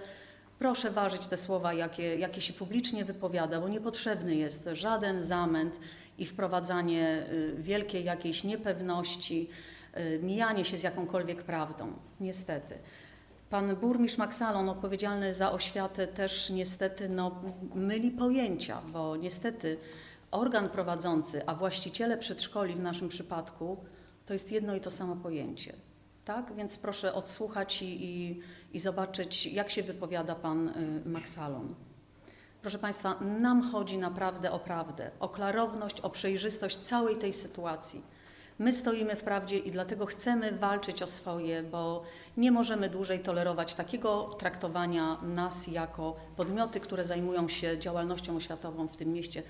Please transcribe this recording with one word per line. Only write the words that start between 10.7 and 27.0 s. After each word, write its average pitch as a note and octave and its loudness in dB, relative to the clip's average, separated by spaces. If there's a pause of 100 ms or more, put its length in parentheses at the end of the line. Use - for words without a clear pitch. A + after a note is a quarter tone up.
z E3 -4
jakąkolwiek F3 0
prawdą, D#3 -4 (280)
niestety. F#3 -4 (720)
Pan G3+ 4
burmistrz A#3 4
Maksalon, G#3 2
odpowiedzialny G3 0
za F#3+ 4
oświatę, F#3+ 0
też F#3+ 0
niestety, F#3+ 0
no, F#3 0 (320)
myli G#3+ 4
pojęcia, B3 2 (100)
bo D#3+ 0
niestety F3 -2 (540)
organ G#3+ 4
prowadzący, E3+ 0
a E3 0
właściciele F#3 0
przedszkoli G3 0
w E3+ -2
naszym F3 0
przypadku, E3+ -4 (500)
to G#3 -6
jest G3 -2
jedno G#3 0
i F#3+ 0
to F#3 -6
samo F3+ -4
pojęcie. E3 -6 (520)
Tak? A3 -4
Więc G#3 -6
proszę G3 0